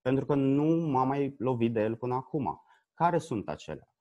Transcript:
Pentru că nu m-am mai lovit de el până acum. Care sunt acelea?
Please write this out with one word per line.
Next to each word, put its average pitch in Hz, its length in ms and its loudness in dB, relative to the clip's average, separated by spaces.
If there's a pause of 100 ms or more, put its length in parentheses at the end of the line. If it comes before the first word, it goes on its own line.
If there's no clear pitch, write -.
Pentru 131 260 0
că 151 80 2
nu 147 520 2
m-am 131 220 2
mai 139 300 -2
lovit 117 340 0
de 113 80 0
el 113 160 0
până 123 180 -4
acum. 127 480 -4 (320)
Care 170 240 2
sunt 104 300 -4
acelea? 73 520 -10